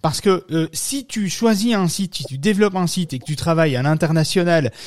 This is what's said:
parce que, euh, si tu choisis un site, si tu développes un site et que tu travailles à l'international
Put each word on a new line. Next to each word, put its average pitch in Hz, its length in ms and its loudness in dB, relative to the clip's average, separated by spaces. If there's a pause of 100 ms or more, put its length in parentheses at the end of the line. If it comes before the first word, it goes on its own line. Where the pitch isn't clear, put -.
parce 156 180 -2
que, 190 320 2
euh, 160 220 0
si 269 320 -6
tu 202 240 -4
choisis 226 440 0
un 190 140 2
site, 175 280 -4
si 139 100 -8
tu 135 120 -10
développes 196 380 2
un 180 120 0
site 170 260 -4
et 131 60 -6
que - 60 -14
tu 151 120 -6
travailles 160 400 2
à 123 40 0
l'international 160 920 2 (140)